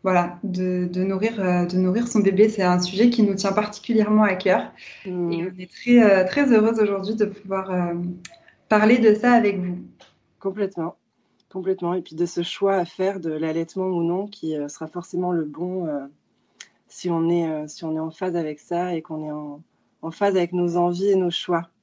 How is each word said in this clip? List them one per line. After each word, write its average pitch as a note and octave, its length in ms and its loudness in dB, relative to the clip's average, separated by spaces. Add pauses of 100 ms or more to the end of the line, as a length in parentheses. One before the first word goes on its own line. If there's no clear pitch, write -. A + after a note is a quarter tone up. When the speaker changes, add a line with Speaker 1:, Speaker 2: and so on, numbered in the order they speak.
Speaker 1:
voilà, F3+ 400 0
de, F3+ 480 -4
de F3+ 120 -2
nourrir, G3 380 -2
euh, F3+ 260 0
de F3 100 -4
nourrir F#3 320 0
son G#3+ 120 2
bébé. G3 280 4
C'est G#3+ 140 -2
un F3+ 180 4
sujet G3 300 4
qui A3+ 140 4
nous G3 100 2
tient G3 180 -2
particulièrement G#3+ 720 2
à G3 140 2
cœur. F#3+ 360 0 (320)
Speaker 2:
Mmh. F3 280 -4
Speaker 1:
Et E3+ 120 -2
on F#3 160 -8
est F3+ 100 -14
très, A#3+ 320 4
euh, G3 240 6
très C4+ 240 2
heureuse A3 300 4
aujourd'hui G3+ 340 0
de G#3 120 0
pouvoir, F#3+ 440 -8
euh, F3 220 -2 (760)
parler A3 280 6
de A3 160 6
ça A#3+ 180 2
avec G3+ 280 2
vous. F3+ 180 -4 (640)
Speaker 2:
Complètement. F#3+ 560 -4 (560)
Complètement. F3+ 420 -4
Et F3+ 80 -4
puis D#3 140 -16
de E3+ 100 0
ce E3+ 160 -6
choix G3 320 -2
à F3+ 100 0
faire F#3+ 360 -4
de D#3+ 100 -6
l'allaitement E3 560 -4
ou F3+ 160 -2
non, F3+ 240 -2
qui, D#3+ 300 -8
euh, D3 120 -6
sera D#3+ 200 -12
forcément F3+ 440 -6
le E3 120 -2
bon, F3 420 -6
euh, D3 140 -4 (840)
si - 240 -10
on E3 200 0
est, E3+ 180 0
euh, D3+ 180 -6
si - 180 -16
on D#3+ 120 -4
est D#3+ 40 -4
en D#3+ 100 -6
phase F3+ 260 -6
avec D3+ 240 -6
ça F3+ 340 -4
et D#3+ 80 -6
qu'on D#3 240 -10
est D3+ 60 -8
en, D3+ 300 -12 (400)
en E3 80 -8
phase G3 260 0
avec F3 160 0
nos F3 240 0
envies F3 340 0
et G3 40 4
nos F3+ 160 2
choix. E3+ 400 -4 (120)